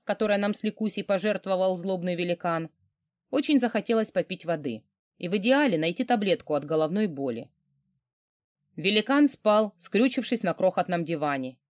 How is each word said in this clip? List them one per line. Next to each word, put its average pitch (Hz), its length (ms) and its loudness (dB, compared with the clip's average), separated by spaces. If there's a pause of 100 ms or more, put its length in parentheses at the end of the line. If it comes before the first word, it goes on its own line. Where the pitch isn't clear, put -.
которое 208 320 0
нам 202 160 0
с - 100 -10
Ликусей 214 400 -4
пожертвовал 190 760 0
злобный 180 360 -2
великан. 170 540 -2 (640)
Очень 294 280 2
захотелось 226 520 0
попить - 340 -4
воды. 143 400 -4 (320)
И - 120 -8
в 185 100 -2
идеале 247 400 4
найти 170 260 -2
таблетку 202 480 0
от 147 140 -2
головной 160 400 0
боли. 135 440 -6 (1300)
Великан 214 520 2
спал, 214 500 2
скрючившись 240 640 0
на 175 100 0
крохотном 180 520 0
диване. 143 540 -4 (120)